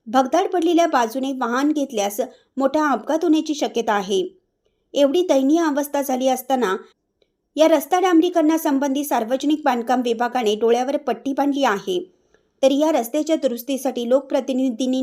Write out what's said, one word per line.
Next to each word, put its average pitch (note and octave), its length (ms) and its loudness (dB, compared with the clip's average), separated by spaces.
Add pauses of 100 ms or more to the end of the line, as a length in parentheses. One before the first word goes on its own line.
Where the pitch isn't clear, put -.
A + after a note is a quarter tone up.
भगदाड C4+ 400 2
पडलेल्या E4+ 400 2
बाजूने C4+ 460 -2
वाहन C4 400 -2
घेतल्यास B3+ 480 -2 (360)
मोठा C#4+ 340 0
अपघात C4 320 -2
होण्याची D#4 320 0
शक्यता A#3 380 -4
आहे. G3 320 -2 (680)
एवढी C#4+ 340 2
दयनीय C#4 320 2
अवस्था C#4+ 420 -2
झाली C4 260 -2
असताना B3 480 0 (800)
या D#4 120 4
रस्ता E4 320 2
डांबरीकरणासंबंधी D#4+ 1040 2
सार्वजनिक C#4 600 -2
बांधकाम B3 400 0
विभागाने A#3+ 500 -2
डोळ्यावर A#3+ 420 0
पट्टी C4+ 360 -4
बांधली C#4 320 0
आहे, G3 480 -2 (500)
तरी C4+ 160 4
या D#4 140 2
रस्त्याच्या D4+ 440 0
दुरुस्तीसाठी B3+ 720 -4
लोकप्रतिनिधींनी C4 960 0